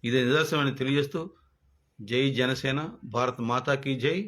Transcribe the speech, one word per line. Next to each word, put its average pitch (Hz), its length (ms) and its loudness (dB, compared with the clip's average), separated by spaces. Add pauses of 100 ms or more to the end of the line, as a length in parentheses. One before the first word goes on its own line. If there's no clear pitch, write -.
ఇదే 120 220 2
నిదర్శనమని 147 500 2
తెలియజేస్తూ, 139 440 0 (800)
జై 117 240 0 (100)
జనసేన, 127 460 0 (240)
భారత్ 123 380 -2
మాతాకి 135 580 0
జై. 151 180 0 (100)